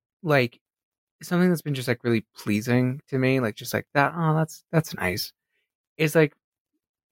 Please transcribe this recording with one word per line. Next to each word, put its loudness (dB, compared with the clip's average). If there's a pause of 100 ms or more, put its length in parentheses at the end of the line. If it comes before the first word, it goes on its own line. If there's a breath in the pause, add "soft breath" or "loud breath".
(240)
Like, 0 (640)
something 2
that's 0
been -4
just, -4
like, -2
really 0 (100)
pleasing 0
to -2
me, 2
like, -2
just -8
like -2
that, 2
"Oh, 0
that's, -4
that's -2
nice," -4 (640)
is, -2
like, 4 (760)